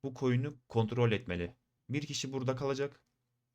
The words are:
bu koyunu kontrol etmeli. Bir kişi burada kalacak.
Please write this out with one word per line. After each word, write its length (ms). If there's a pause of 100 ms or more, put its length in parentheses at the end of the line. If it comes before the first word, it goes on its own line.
bu 100
koyunu 420 (120)
kontrol 440
etmeli. 420 (340)
Bir 180
kişi 260
burada 240
kalacak. 460 (520)